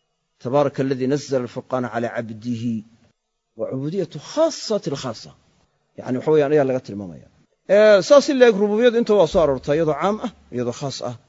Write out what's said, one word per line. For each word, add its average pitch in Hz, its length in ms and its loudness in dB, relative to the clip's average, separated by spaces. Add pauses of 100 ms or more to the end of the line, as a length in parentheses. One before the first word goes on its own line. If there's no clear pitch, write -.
(440)
Tabaaraka 139 360 0
alladhii 131 280 -2
nazzala 135 360 -4
al-furqaana 123 440 -6
calaa 113 240 -6
cabdihi. 113 640 -8 (840)
Waa 110 120 -6
cubuudiyatu 156 500 -6
khaasati 269 680 -4
lkhaasa. 127 400 -10 (680)
Yacni 127 200 -6
waxa 156 140 -2
weeyaan 147 200 2
ayaa 151 120 4
laga 131 160 -2
tilmaamaya. 95 460 -14 (420)
Ee, 208 340 6
saas 285 260 6
in 285 100 0
la 247 100 8
eg 208 80 4
rububiyadu 214 420 2
inta 220 160 0
waa 185 120 6
soo 185 160 0
aroortaa, 143 320 0
iyadoo 151 220 0
caam 190 260 -2
ah, 214 100 -6 (180)
iyadoo 120 260 -6
khaas 139 260 -8
ah, 123 120 -6 (140)